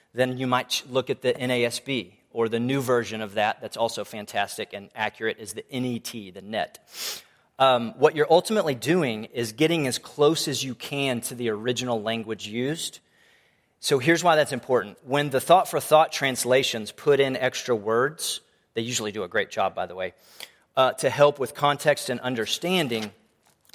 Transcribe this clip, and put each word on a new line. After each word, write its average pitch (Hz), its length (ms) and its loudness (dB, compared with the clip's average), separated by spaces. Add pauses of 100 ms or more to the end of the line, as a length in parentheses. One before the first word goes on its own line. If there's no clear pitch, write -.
(120)
Then 127 240 0
you 131 100 -4
might 123 220 0
ch-, - 160 -4
look 127 240 -2
at 131 140 -4
the 123 120 2
N 127 160 -4
A 123 140 2
S 117 160 -2
B 110 380 -6 (120)
or 113 200 0
the 117 100 -2
new 135 220 0
version 113 400 0
of 101 120 -10
that 107 280 0
that's 107 160 -12
also 113 260 -2
fantastic 104 680 -6
and 101 200 -14
accurate 110 440 -4
is 104 160 -14
the 110 180 -10
N 127 140 -4
E 120 120 -4
T, 104 320 -12
the 95 120 -16
net. 101 360 -8 (800)
Um, 123 380 4
what 147 180 4
you're 147 160 2
ultimately 180 440 2
doing 120 520 0
is 117 260 -4
getting 156 340 2
as 120 120 -2
close 151 480 2
as 135 160 -4
you 131 120 -6
can 139 480 -4
to - 120 -8
the 120 140 -4
original 117 540 -2
language 110 440 -4
used. 127 520 -6 (800)
So 143 180 2
here's 156 240 2
why 165 140 6
that's 147 160 2
important. 117 520 -2
When 143 260 0
the 131 100 0
thought-for-thought 160 720 4
translations 123 800 0
put 143 260 2
in 135 160 2
extra 127 400 -2
words, 117 640 -2 (340)
they 117 80 -2
usually 117 300 -4
do 104 100 -6
a 90 60 -6
great 104 220 0
job, 95 240 0
by 92 120 -4
the 90 80 -14
way, 92 200 -6 (600)
uh, 131 200 4
to 135 160 0
help 143 280 4
with 127 160 -6
context 143 540 2
and 120 120 -2
understanding, 120 920 -2 (640)